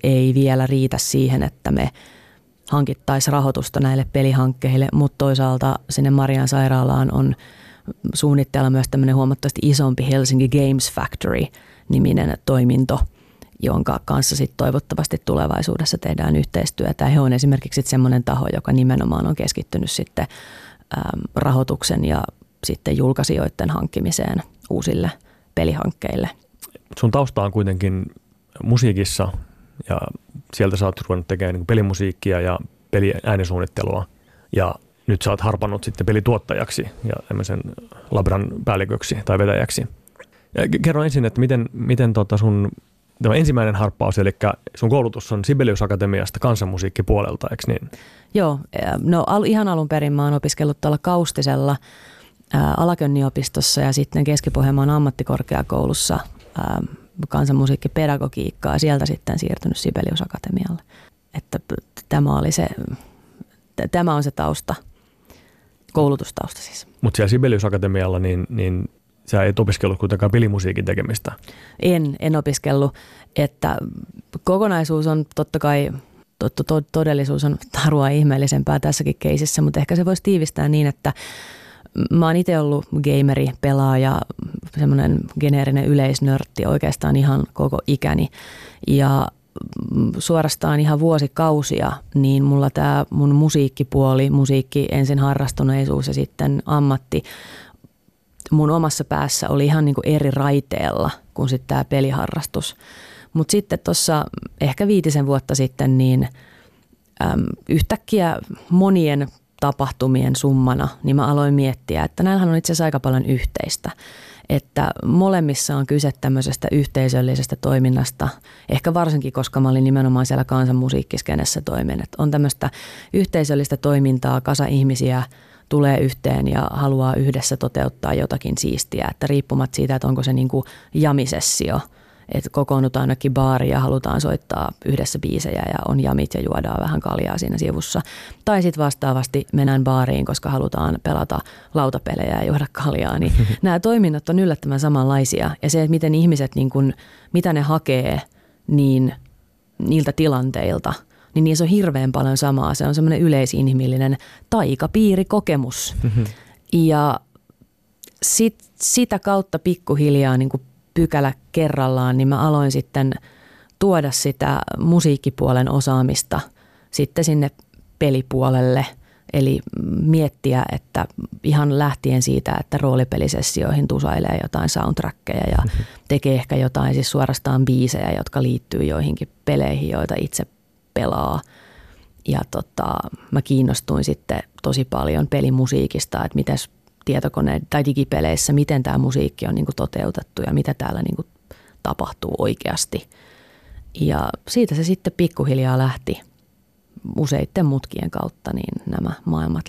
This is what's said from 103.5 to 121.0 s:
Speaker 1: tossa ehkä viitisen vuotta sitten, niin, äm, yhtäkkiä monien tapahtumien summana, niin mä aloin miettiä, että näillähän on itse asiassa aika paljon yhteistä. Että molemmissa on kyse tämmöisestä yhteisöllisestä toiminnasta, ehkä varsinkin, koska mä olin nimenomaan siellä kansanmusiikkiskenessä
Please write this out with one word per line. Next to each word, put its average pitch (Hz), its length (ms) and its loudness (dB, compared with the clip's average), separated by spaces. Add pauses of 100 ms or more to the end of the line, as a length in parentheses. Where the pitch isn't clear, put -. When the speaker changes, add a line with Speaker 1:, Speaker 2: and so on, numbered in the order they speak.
Speaker 1:
tossa - 460 0 (360)
ehkä 143 260 0
viitisen 156 380 4
vuotta 139 300 0
sitten, 131 420 2
niin, 131 300 4 (920)
äm, - 220 0 (260)
yhtäkkiä 175 680 0 (320)
monien 175 580 4 (320)
tapahtumien 131 760 0
summana, 135 520 2 (160)
niin 139 120 2
mä 139 120 2
aloin 143 260 2
miettiä, 131 500 0
että 78 200 -2
näillähän 185 260 2
on 165 60 2
itse 165 160 0
asiassa 165 140 0
aika 151 140 0
paljon 131 260 0
yhteistä. - 640 -4 (580)
Että 143 420 -2 (140)
molemmissa 170 720 2
on 139 100 0
kyse 147 260 0 (100)
tämmöisestä 135 500 0
yhteisöllisestä 131 840 0
toiminnasta, 131 720 0 (420)
ehkä 165 240 0
varsinkin, 151 400 0
koska 131 260 -4
mä 131 100 4
olin 131 140 4
nimenomaan 131 420 4
siellä 131 180 0
kansanmusiikkiskenessä 131 1200 -2